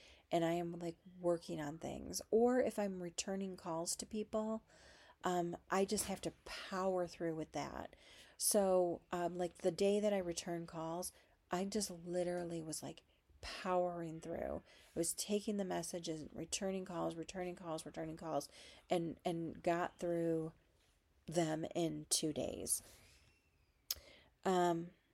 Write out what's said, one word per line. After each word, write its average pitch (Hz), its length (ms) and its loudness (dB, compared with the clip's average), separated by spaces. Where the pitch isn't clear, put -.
And 170 120 4
I 165 100 4
am, 170 260 -2
like, 170 180 -6
working 170 400 0
on 147 160 -6
things. - 520 -6
Or 240 300 6
if - 180 2
I'm 190 240 -2
returning 190 540 -4
calls 170 400 -4
to - 100 -8
people, 220 560 -2
um, 175 320 2
I 190 140 4
just 202 200 0
have 190 160 -4
to 165 120 -2
power 185 640 0
through 165 280 -2
with 156 180 -6
that. - 420 -6
So, 185 640 6
um, 175 260 0
like, 175 220 -2
the 185 120 4
day 202 280 6
that 208 140 4
I 196 40 4
return 170 500 -2
calls, 165 440 -4
I 185 140 2
just 196 260 -2
literally 175 560 0
was, - 220 -6
like, 143 180 -10
powering 175 800 0
through. 76 420 -4
I 240 40 0
was - 140 2
taking 208 440 0
the 196 80 2
messages, 170 680 -4
returning 190 520 -2
calls, 165 300 -2
returning 175 400 -6
calls, 165 300 -6
returning 160 320 -6
calls, 156 320 -4
and, 170 360 0
and 165 380 -2
got 170 360 0
through 165 520 2
them 160 380 2
in 156 340 0
two 156 240 2
days. - 480 -2
Um, 175 420 4